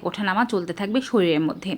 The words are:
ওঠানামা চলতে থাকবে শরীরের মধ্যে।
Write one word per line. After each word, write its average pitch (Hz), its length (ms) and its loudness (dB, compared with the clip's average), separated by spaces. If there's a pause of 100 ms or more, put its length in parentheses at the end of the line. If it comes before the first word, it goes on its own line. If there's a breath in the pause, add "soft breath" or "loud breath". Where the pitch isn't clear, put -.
ওঠানামা 202 380 0
চলতে 180 280 -2
থাকবে 208 280 -2
শরীরের 175 480 2
মধ্যে। - 300 -6